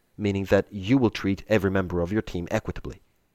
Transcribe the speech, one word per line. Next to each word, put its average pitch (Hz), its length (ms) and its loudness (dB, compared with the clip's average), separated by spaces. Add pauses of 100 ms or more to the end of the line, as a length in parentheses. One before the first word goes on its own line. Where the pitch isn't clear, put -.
(160)
meaning 98 300 0
that 98 260 4
you 104 280 2
will 117 100 4
treat 98 400 -2
every 98 220 2
member 90 280 0
of 85 120 -2
your 107 100 0
team 87 300 -8
equitably. - 500 -6 (340)